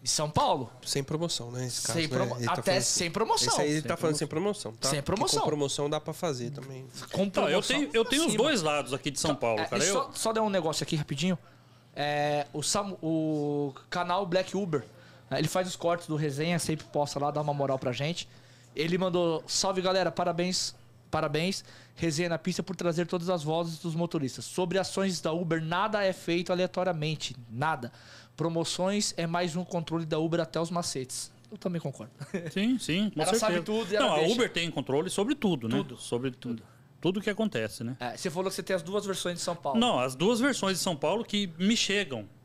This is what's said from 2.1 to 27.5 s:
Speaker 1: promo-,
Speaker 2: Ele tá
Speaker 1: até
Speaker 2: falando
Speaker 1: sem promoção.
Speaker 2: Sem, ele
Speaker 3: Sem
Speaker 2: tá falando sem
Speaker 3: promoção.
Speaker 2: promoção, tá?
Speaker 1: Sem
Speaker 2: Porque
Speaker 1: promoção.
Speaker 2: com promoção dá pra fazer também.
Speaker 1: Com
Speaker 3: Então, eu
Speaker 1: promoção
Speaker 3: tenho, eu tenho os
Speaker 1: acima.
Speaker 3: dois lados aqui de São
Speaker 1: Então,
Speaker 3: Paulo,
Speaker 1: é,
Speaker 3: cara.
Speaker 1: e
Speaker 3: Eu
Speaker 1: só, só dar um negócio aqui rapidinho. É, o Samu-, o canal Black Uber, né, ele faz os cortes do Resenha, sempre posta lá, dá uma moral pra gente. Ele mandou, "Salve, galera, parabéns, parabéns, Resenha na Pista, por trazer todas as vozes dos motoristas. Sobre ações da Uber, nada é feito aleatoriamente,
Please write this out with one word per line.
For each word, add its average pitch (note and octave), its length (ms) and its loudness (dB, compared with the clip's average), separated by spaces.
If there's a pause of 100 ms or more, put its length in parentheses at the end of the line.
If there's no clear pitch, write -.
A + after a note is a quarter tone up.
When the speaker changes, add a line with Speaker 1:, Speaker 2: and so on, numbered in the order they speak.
Speaker 1:
promo-, B2 220 0
Speaker 2:
Ele - 80 -2
tá F3 80 0
Speaker 1:
até B2 80 -4
Speaker 2:
falando F#3 200 2
Speaker 1:
sem - 280 0
promoção. A3+ 440 2
Speaker 2:
Sem, A3+ 120 2
ele D3+ 140 2
Speaker 3:
Sem - 80 -10
Speaker 2:
tá E3 100 0
falando D#3 180 2
sem D3+ 100 -2
Speaker 3:
promoção. E3 460 -4
Speaker 2:
promoção, A2+ 80 -14
tá? C3 80 0
Speaker 1:
Sem C#3+ 140 0
Speaker 2:
Porque E3 120 0
Speaker 1:
promoção. F4+ 280 2
Speaker 2:
com D#4+ 40 2
promoção D3 440 0
dá D#3 100 0
pra D#3 140 -8
fazer B2+ 360 -4
também. C3 360 -12 (260)
Speaker 1:
Com - 120 2
Speaker 3:
Então, F#3+ 200 2
eu D#3+ 160 4
Speaker 1:
promoção C4 180 0
Speaker 3:
tenho, C#4+ 140 0
eu A3+ 120 4
tenho C4+ 180 2
os E4 60 2
Speaker 1:
acima. G#3 140 2
Speaker 3:
dois C4 200 4
lados D3 320 0
aqui C#3 160 -2
de C3 100 -4
São D#3 120 2
Speaker 1:
Então, C3+ 80 -2
Speaker 3:
Paulo, A2+ 200 2
Speaker 1:
é, - 60 0
Speaker 3:
cara. B2 180 0
Speaker 1:
e - 40 4
Speaker 3:
Eu G3 40 2
Speaker 1:
só, C4+ 220 0
só A3+ 180 0
dar A3 100 2
um G#3+ 80 2
negócio E3 320 0
aqui D#3 140 0
rapidinho. D3+ 420 0 (560)
É, D3 580 0
o D3+ 100 -6
Samu-, G3 400 0
o D3 720 0 (160)
canal F3+ 340 0
Black F#3 320 0
Uber, E3 280 0 (440)
né, C3+ 100 -2
ele D3+ 100 2
faz F#3 200 0
os F3 80 -8
cortes E3+ 300 0
do D#3 100 -2
Resenha, D#3 420 0
sempre - 280 -2
posta D3 320 0
lá, C#3+ 120 2
dá D3 120 0
uma D3 100 0
moral C3+ 260 2
pra C3 140 0
gente. C#3+ 340 -4 (500)
Ele E3 200 2
mandou, F3 500 2
"Salve, F#3+ 360 0
galera, F#3 280 4
parabéns, F3 640 0 (360)
parabéns, D#3 520 0 (340)
Resenha E3 340 0
na D#3+ 80 0
Pista, F3+ 240 -2
por F3 140 -6
trazer F3 300 2
todas F3 220 -2
as F3 140 0
vozes D#3+ 380 0
dos E3 160 -4
motoristas. D#3+ 500 -2
Sobre F3+ 320 0
ações F#3+ 420 0
da D#3+ 120 0
Uber, E3 300 0
nada G3+ 400 0
é F#3+ 100 4
feito F3 400 0
aleatoriamente, F3 840 0 (160)